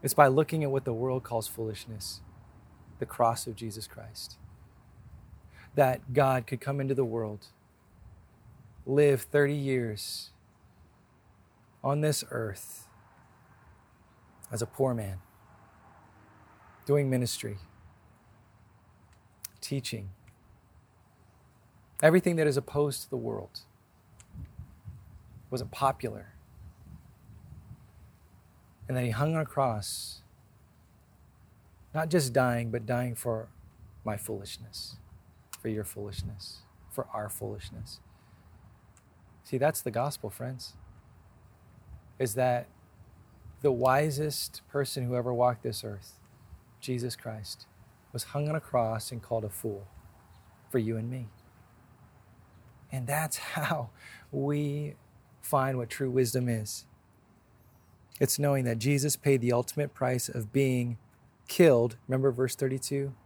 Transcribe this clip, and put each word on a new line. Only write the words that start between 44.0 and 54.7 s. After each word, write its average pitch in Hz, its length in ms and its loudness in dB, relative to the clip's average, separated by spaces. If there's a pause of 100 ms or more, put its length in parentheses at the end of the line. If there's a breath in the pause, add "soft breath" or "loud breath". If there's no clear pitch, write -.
person 139 360 -2
who 123 100 0
ever 123 180 0
walked 120 300 4
this 107 220 -4
earth, 104 340 -12 (600)
Jesus 123 340 -4
Christ, - 520 -12 (460)
was 120 120 -6
hung 147 240 -2
on 156 80 0
a 151 40 -2
cross 113 520 0
and 117 100 -10
called 110 220 -2
a 107 40 -4
fool 101 380 -6 (840)
for 127 80 2
you 113 180 0
and 110 120 -4
me. 123 200 -8 (1600)
And 131 160 -4
that's 151 300 0
<laughs> - 180 -10
how 143 360 -2 (420 loud breath)
we 147 640 -2 (460)